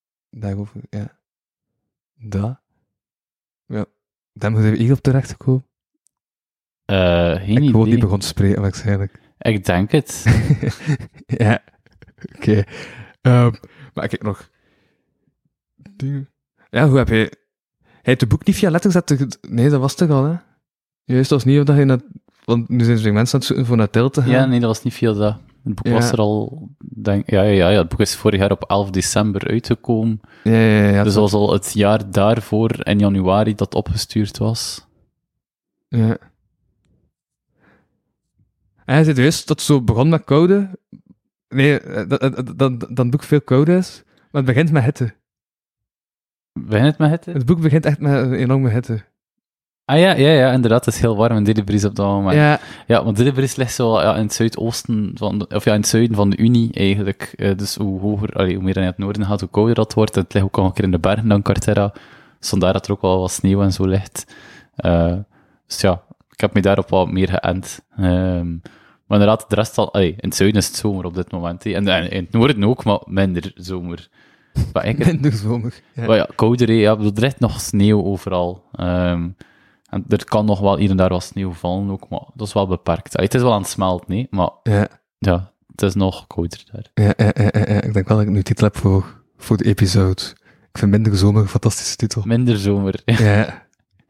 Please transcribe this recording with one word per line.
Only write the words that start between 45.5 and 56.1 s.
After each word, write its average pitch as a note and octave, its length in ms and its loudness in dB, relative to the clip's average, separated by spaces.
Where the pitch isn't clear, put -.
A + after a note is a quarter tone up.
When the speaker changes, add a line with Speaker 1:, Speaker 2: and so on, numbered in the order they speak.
Speaker 2:
Begint G#2 340 0
het D3+ 120 0
met D#3 120 4
hitte? E3 200 -4
Speaker 1:
Het C#3 160 -4
boek D#3+ 140 2
begint D#3 240 2
echt D3 160 0
met C#3+ 120 0
een C3 220 0
enorme C3 340 0
hitte. A2+ 360 -4
Speaker 2:
Ah C#3+ 140 2
ja, F#3 160 6
ja, C#3 160 4
ja, C3 220 6
inderdaad, A#2+ 320 2
het A#2 100 -2
is - 60 -8
heel A2+ 160 2
warm A2+ 200 2
in G#2 80 2
Deliveries G#2 400 0
op G2+ 100 -2
dat G2+ 120 -2
moment. G2 300 0
Speaker 1:
Ja. D3+ 240 2
Speaker 2:
Ja, A2+ 180 2
want G#2+ 120 -2
Deliveries C3 400 0
ligt B2+ 180 -4
zo, A2+ 260 0
ja, F#2 160 2
in A2+ 60 -2
het G#2 100 -4
zuidoosten A2+ 840 -4
van G#2 240 -4
de, G#2 100 -6
of - 160 -4
ja, A2+ 100 2
in G#2 60 2
het - 80 -2
zuiden A2+ 280 2